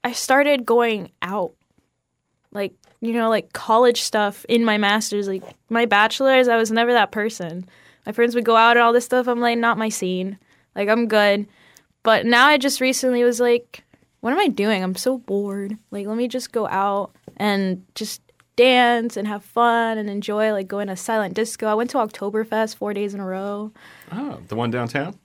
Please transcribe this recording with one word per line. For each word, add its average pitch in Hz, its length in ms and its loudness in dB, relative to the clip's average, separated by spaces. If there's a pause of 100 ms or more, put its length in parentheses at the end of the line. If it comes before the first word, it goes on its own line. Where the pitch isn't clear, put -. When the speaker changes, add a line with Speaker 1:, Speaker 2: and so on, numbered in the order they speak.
Speaker 1:
I 240 80 -4
started 269 540 2
going 233 460 0 (100)
out. 185 320 -6 (960)
Like, 196 220 -6 (260)
you 226 140 -4
know, 226 160 0
like, - 240 -2
college 233 480 2
stuff 208 480 -2
in 233 160 2
my 214 120 2
master's. 208 520 0
Like, 190 140 -6 (260)
my 233 160 2
bachelor's, 247 640 4
I 226 80 4
was 226 120 0
never 233 220 0
that 226 220 2
person. 185 520 -8 (400)
My 208 60 -8
friends 233 240 0
would 240 80 0
go 226 140 4
out 233 180 6
and 240 80 6
all 233 80 6
this 240 140 2
stuff. 247 240 0
I'm 240 100 -2
like, 233 180 0
"Not 233 200 0
my 220 100 -2
scene. 185 500 -6 (380)
Like, 202 140 -2
I'm 233 180 2
good." 208 400 2 (560)
But 220 220 4
now 240 220 6
I 302 100 6
just 269 220 -2
recently 254 460 2
was 240 160 2
like, 240 420 0 (380)
"What 233 100 -2
am 330 80 0
I 403 80 2
doing? 208 340 0
I'm 185 140 -4
so 254 220 -4
bored. 202 580 -6 (160)
Like, 202 160 -8
let 214 80 -6
me 240 140 -2
just 254 240 -8
go 220 120 -2
out 196 460 -2 (240)
and 196 480 -2 (120)
just - 260 -10 (340)
dance 240 640 4
and 208 100 -4
have 202 160 -8
fun 233 540 0
and 208 120 -6
enjoy, 208 440 -2
like, 196 160 -4
going 202 180 -6
to 185 80 -6
silent 202 380 -4
disco." 220 340 -4
I 214 60 0
went 240 160 -2
to 285 80 -2
Oktoberfest 214 800 -4
four 208 160 -6
days 202 200 -4
in 202 60 -10
a 190 60 -8
row. 202 480 -8 (360)
Speaker 2:
Oh, 247 380 -10
the 110 80 -10
one 117 160 -2
downtown? 131 540 -6